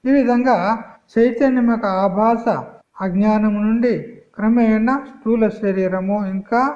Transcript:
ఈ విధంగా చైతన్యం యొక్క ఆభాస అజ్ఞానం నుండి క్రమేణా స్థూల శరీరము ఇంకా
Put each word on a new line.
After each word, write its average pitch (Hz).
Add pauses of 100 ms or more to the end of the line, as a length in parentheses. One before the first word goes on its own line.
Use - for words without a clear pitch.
ఈ 262
విధంగా 247 (540)
చైతన్యం 247
యొక్క 226 (160)
ఆభాస 220 (560)
అజ్ఞానం 208 (120)
నుండి 226 (420)
క్రమేణా 220 (160)
స్థూల 226 (160)
శరీరము 190 (100)
ఇంకా 196 (140)